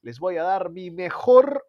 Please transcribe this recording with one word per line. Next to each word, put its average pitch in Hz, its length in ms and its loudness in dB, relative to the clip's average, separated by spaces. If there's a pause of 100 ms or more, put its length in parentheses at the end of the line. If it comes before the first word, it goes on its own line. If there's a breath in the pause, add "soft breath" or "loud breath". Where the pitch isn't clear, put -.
Les 117 160 -16
voy 180 180 -4
a 160 60 -4
dar 185 260 -2
mi 180 220 -14
mejor, 247 760 2